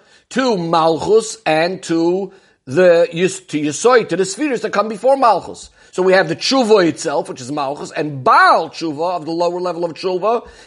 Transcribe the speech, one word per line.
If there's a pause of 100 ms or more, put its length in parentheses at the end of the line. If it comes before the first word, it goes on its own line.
(300)
to
Malchus
and
to (320)
the
Yis-,
to
Yisoid,
to
the
spheres
that
come
before
Malchus. (200)
So
we
have
the
tshuva
itself,
which
is
Malchus,
and
Baal
tshuva
of
the
lower
level
of
tshuva (180)